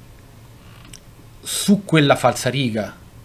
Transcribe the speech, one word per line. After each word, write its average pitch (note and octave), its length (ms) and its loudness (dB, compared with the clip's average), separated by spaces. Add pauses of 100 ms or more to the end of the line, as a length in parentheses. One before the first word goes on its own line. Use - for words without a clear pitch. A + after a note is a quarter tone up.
(1400)
su - 460 0
quella C#3+ 280 4
falsariga A#2+ 800 -2 (300)